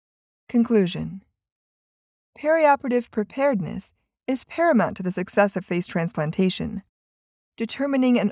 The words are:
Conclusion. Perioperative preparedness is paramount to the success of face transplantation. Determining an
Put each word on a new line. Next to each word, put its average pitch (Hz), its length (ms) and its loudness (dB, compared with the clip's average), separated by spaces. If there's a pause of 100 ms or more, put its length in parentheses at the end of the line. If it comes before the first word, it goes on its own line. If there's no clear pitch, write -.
(480)
Conclusion. 190 720 0 (1160)
Perioperative 277 720 2
preparedness 214 840 -2 (320)
is 254 180 -2
paramount 269 520 2
to 185 60 -10
the 180 80 -4
success 196 460 0
of 180 80 -8
face 175 220 -4
transplantation. 170 960 -4 (760)
Determining 254 640 0
an 202 120 0